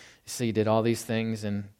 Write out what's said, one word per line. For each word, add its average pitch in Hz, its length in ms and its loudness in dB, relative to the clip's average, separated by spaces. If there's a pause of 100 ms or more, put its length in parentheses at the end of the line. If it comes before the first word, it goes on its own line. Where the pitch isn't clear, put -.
(260)
so - 180 -4
you 113 80 2
did 107 160 2
all 110 140 4
these 113 200 0
things, 113 400 -4
and 101 220 -4 (160)